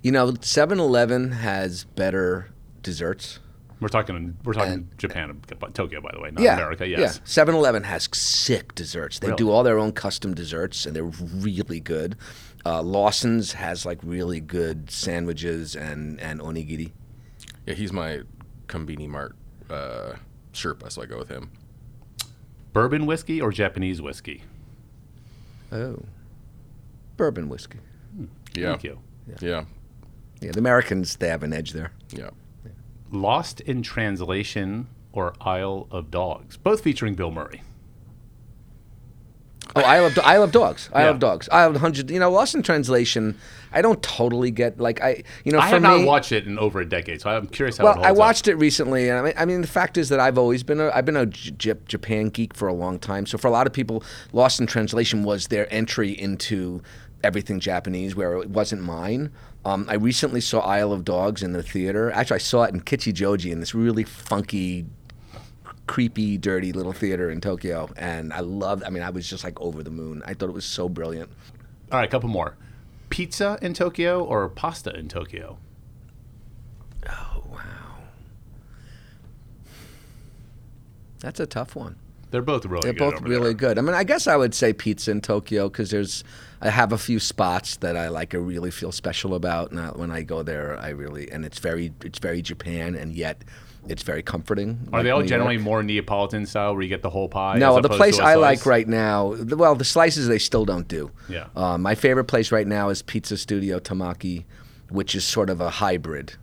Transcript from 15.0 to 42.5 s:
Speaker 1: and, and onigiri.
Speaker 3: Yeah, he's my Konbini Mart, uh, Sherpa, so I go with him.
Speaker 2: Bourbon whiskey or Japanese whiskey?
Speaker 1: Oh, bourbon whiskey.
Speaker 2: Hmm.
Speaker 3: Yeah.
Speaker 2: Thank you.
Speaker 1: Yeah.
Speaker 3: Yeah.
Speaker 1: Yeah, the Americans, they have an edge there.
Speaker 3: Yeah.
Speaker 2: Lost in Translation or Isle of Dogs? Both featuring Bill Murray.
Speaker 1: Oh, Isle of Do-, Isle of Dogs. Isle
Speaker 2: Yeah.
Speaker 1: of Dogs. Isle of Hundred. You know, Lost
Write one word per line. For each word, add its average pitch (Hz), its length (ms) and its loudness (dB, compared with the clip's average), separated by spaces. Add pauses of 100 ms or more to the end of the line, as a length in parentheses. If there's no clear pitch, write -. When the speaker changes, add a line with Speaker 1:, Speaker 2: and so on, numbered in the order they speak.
Speaker 1:
and, 76 460 -10
and 78 200 -10
onigiri. 80 520 -8 (760)
Speaker 3:
Yeah, 82 80 -8
he's 95 180 -6
my 80 280 -6 (480)
Konbini 76 400 -10
Mart, 71 260 -12 (340)
uh, 62 440 -10 (420)
Sherpa, 65 380 -8
so 60 100 -12
I 58 40 -12
go 58 120 -12
with 64 100 -12
him. 65 220 -14 (1200)
Speaker 2:
Bourbon 139 340 2
whiskey 160 340 -2
or 113 100 2
Japanese 92 500 -2
whiskey? 71 440 -12 (1300)
Speaker 1:
Oh, 113 320 -8 (1120)
bourbon 92 320 -2
whiskey. - 300 -14 (380)
Speaker 2:
Hmm. 135 80 -10 (300)
Speaker 3:
Yeah. 87 160 -4
Speaker 2:
Thank 82 140 -6
you. 71 140 -12 (300)
Speaker 1:
Yeah. 113 120 -16
Speaker 3:
Yeah. 85 240 -4 (760)
Speaker 1:
Yeah, - 120 -10
the - 60 -4
Americans, 117 580 2
they 87 120 -2
have 82 140 -2
an 76 120 -4
edge 78 180 -6
there. 80 200 -8 (180)
Speaker 3:
Yeah. - 180 -12 (840)
Speaker 2:
Lost 104 500 0
in 127 220 -4
Translation 101 1080 -4 (240)
or 87 280 -2
Isle 95 500 -2
of 82 200 -8
Dogs? 90 480 -4
Both 214 240 2
featuring 117 320 0
Bill 87 160 -4
Murray. 80 320 -10 (2000)
Speaker 1:
Oh, 143 60 4
Isle 151 260 8
of 143 80 4
Do-, 175 60 6
Isle 180 220 10
of 170 100 4
Dogs. 165 400 4
Isle 147 120 6
Speaker 2:
Yeah. 156 60 8
Speaker 1:
of 135 80 0
Dogs. 104 320 2
Isle 165 200 10
of 147 60 0
Hundred. 139 340 0
You 180 100 0
know, 180 100 6
Lost 220 240 4